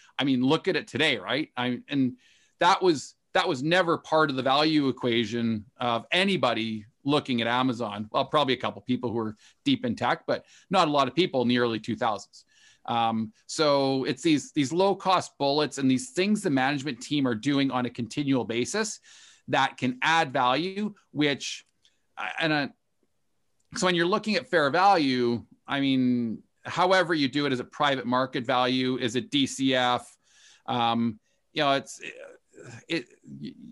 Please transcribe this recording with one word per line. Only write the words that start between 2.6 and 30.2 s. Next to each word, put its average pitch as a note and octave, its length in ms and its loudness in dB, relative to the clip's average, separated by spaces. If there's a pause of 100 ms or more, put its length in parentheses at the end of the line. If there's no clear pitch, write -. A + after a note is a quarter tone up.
that F3 220 4
was, E3+ 320 0 (180)
that F#3 160 0
was C3 140 -2
never E3+ 340 2
part D#3 320 2
of C3 80 -4
the C3 60 -2
value D3 460 2
equation A#2 760 0 (160)
of A#2 320 0
anybody A#2+ 720 0 (200)
looking C#3 360 0
at A2+ 60 0
Amazon. A#2 640 -2
Well, C3+ 140 0
probably C#3 280 0
a A#2 40 -2
couple G#2+ 240 -6
people B2 280 -2
who G#2+ 60 -4
were A2 200 -6 (280)
deep C3+ 200 0
in A2+ 120 -4
tech, B2+ 300 -2
but B2 180 -2 (260)
not F3+ 180 4
a - 20 -2
lot C#3 180 2
of B2+ 60 -8
people E3+ 280 2
in A#2 60 0
the B2 100 2
early A#2 220 0
two A2+ 160 -6
thousands. A2 480 -6 (420)
Um, A2+ 460 -2 (140)
so C#3 580 2
it's C#3 180 -4
these, D3+ 300 2
these C#3 200 0
low F#3+ 220 2
cost F#3+ 440 -2
bullets C#3+ 400 0
and C3+ 120 2
these B2+ 200 0
things G3 320 0
the F#3 80 0
management C3+ 500 0
team D3 260 -2
are B2 80 0
doing C#3 360 0
on B2 160 -2
a A#2 40 -6
continual B2+ 540 -2
basis B2 560 -4 (480)
that C3+ 280 2
can B2+ 260 -2
add D#3 300 2
value, F3 640 -2 (160)
which, C#3+ 540 -4 (520)
uh, - 100 -10 (140)
and, D#3+ 120 0
uh, C#3+ 160 0 (1080)
so - 120 -2
when F3+ 80 2
you're E3+ 120 2
looking G#3+ 300 0
at - 120 -4
fair D3+ 220 4
value, C3+ 720 2 (220)
I C#3 140 -2
mean, B2 640 0 (220)
however F3+ 500 2
you C#3+ 140 2
do C#3+ 180 -2
it, C#3 60 0
is B2 80 0
it A2+ 120 -12
private C#3 320 0
market B2+ 400 -2
value? B2+ 540 0
Is A#2+ 180 -2
it A#2 140 -4
D C#3 160 2
C C3 280 0
F? B2 420 0 (500)